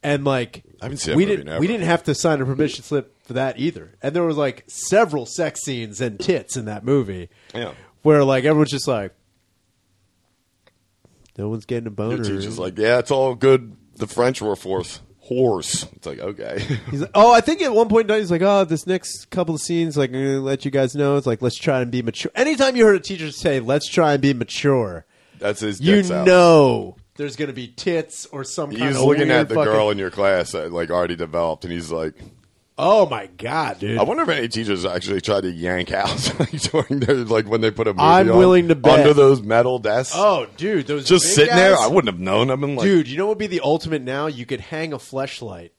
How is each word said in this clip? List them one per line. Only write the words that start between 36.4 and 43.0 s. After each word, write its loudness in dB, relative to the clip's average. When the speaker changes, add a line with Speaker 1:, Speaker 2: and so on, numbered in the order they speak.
Speaker 2:
like, -2
during -4
their, 0
like, -2
when 0
they 2
put -4
a -2
movie 0
Speaker 1:
I'm 6
Speaker 2:
on, 6
Speaker 1:
willing 6
to 4
bet. 4
Speaker 2:
under 6
those 6
metal 2
desks. -2
Speaker 1:
Oh, 2
dude, -4
those -6
Speaker 2:
Just 6
Speaker 1:
big 0
Speaker 2:
sitting 4
there, 6
Speaker 1:
guys? 2
Speaker 2:
I 2
wouldn't 2
have -8
known. 0
I've -2
been -4
like, -2
Speaker 1:
Dude, 4